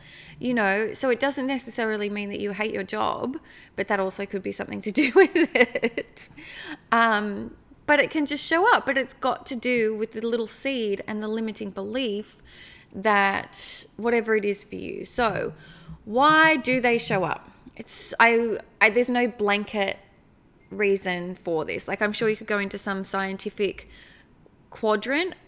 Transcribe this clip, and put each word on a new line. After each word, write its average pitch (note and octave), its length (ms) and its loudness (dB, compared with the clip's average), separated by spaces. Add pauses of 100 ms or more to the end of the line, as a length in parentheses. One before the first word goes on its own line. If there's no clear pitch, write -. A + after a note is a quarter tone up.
(380)
You B3 160 -2
know, G#3 400 2
so - 160 0
it A#3 80 2
doesn't C4+ 300 -2
necessarily A3 600 -2
mean G#3 200 -6
that G3+ 100 -8
you G3+ 140 -4
hate G#3 200 -4
your G3+ 120 -4
job, G#3+ 540 -2 (360)
but - 140 -4
that G3+ 100 0
also F#3+ 260 -4
could G3+ 160 -6
be G3 120 -6
something - 300 -8
to G#3+ 100 -4
do C#4 200 2
<laughs> - 40 2
with F#4 180 8
it. - 920 0 (640)
Um, A3 640 2 (300)
but D4 120 6
it - 140 2
can D4+ 120 0
just C#4+ 200 -4
show F4+ 280 4
up, - 140 4
but C4 100 0
it's C4 180 -2
got - 320 -2
to C4+ 100 -6
do A3+ 400 0
with G#3+ 160 -6
the A3 120 -8
little A#3 220 -2
seed A3+ 640 -4
and G#3+ 120 -6
the G#3+ 60 -6
limiting A3 440 -6
belief G#3 680 -6 (540)
that - 920 0 (100)
whatever A3 400 2
it G3+ 80 0
is G3+ 180 -2
for - 140 -14
you. - 280 -10
So G3 500 -2 (500)
why D#4 520 6
do B3+ 240 0
they A#3 180 2
show G3 260 0
up? - 260 -6 (240)
It's, - 460 -6
I, A#3 400 4 (200)
I, G#3+ 100 6
there's A#3+ 200 2
no B3 160 2
blanket G3+ 720 -2 (720)
reason F#3+ 640 -2
for E3 300 -4
this. - 240 -6
Like, G3+ 120 -6
I'm G#3 120 0
sure A3 160 -2
you G#3+ 80 0
could A3 100 -16
go G#3 120 -2
into G3 200 -6
some F#3+ 240 -6
scientific G3 880 -6 (800)
quadrant A#3+ 640 -2 (160)